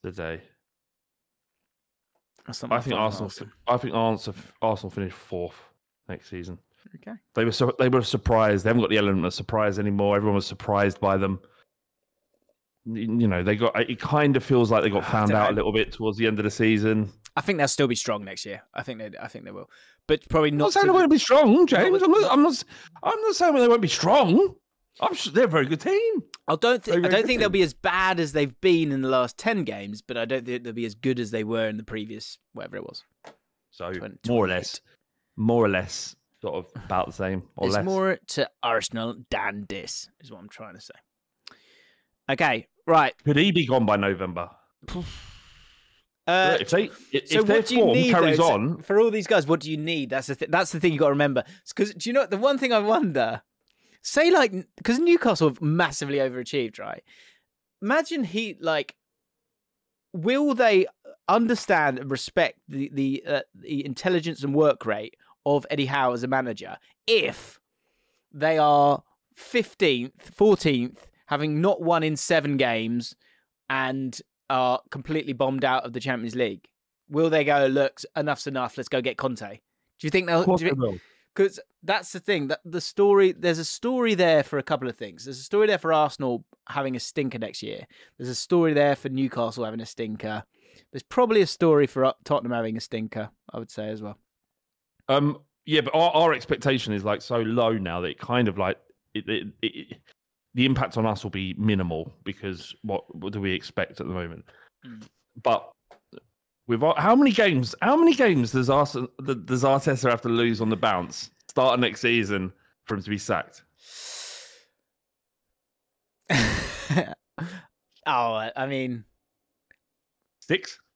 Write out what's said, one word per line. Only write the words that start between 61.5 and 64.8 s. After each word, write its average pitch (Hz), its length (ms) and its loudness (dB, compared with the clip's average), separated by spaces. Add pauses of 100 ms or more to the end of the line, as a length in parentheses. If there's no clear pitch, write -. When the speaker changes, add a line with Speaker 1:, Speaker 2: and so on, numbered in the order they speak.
Speaker 2:
and 135 100 -10
respect - 580 -2
the, 139 240 -8
the, 135 360 -2
uh, 135 140 -2 (120)
the 139 320 -8
intelligence 160 580 -2
and 139 120 -2
work 147 300 4